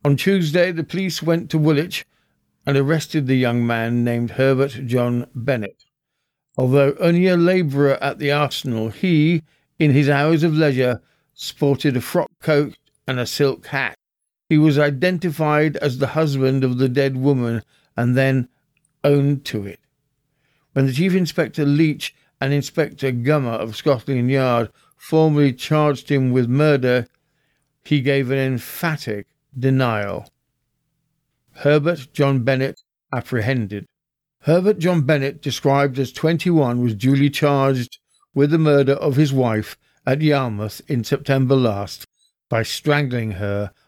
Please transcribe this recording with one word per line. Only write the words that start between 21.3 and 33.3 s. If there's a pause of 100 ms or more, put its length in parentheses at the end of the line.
Leach (260)
and
Inspector
Gummer
of
Scotland
Yard (260)
formally
charged
him
with
murder, (760)
he
gave
an
emphatic (320)
denial. (1200)
Herbert
John
Bennett (320)
apprehended. (540)